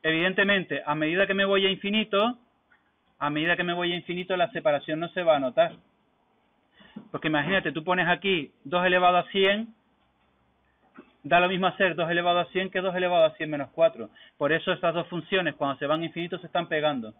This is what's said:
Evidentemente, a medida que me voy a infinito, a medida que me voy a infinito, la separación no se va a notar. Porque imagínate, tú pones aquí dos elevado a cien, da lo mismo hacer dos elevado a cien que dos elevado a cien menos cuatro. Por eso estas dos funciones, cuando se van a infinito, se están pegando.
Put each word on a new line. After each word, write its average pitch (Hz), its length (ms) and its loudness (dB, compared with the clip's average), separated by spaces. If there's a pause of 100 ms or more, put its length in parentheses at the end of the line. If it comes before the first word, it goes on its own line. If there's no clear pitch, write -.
Evidentemente, 180 800 0
a 147 100 -2
medida 165 320 0
que 196 60 -2
me 196 100 0
voy 196 220 2
a 190 40 4
infinito, 208 680 0 (800)
a 143 100 -2
medida 160 280 0
que 175 60 -2
me 175 100 -2
voy 175 180 -2
a 175 40 -4
infinito, 180 420 -6
la 170 140 2
separación 156 500 -2
no 170 80 -6
se 180 140 -4
va 165 120 6
a 139 40 0
notar. 165 360 0 (1400)
Porque 156 160 -6
imagínate, 156 460 0
tú 156 100 -8
pones 180 240 0
aquí 175 440 -2 (120)
dos 175 220 -2
elevado 180 320 4
a 175 140 0
cien, 202 440 0 (1500)
da 170 180 4
lo 180 80 2
mismo 185 180 0
hacer 175 280 0
dos 165 140 -2
elevado 175 300 2
a 165 60 0
cien 185 240 -6
que 185 100 -4
dos 185 160 -4
elevado 180 300 4
a 156 100 0
cien 156 140 -6
menos 143 220 -6
cuatro. 160 380 0 (280)
Por 156 160 0
eso 165 180 0
estas 165 220 0
dos 165 140 -4
funciones, 175 480 -2
cuando 139 220 -2
se 143 100 -4
van 156 140 0
a 170 40 -4
infinito, 170 340 -8
se 165 80 -16
están 175 200 -4
pegando. 147 520 -2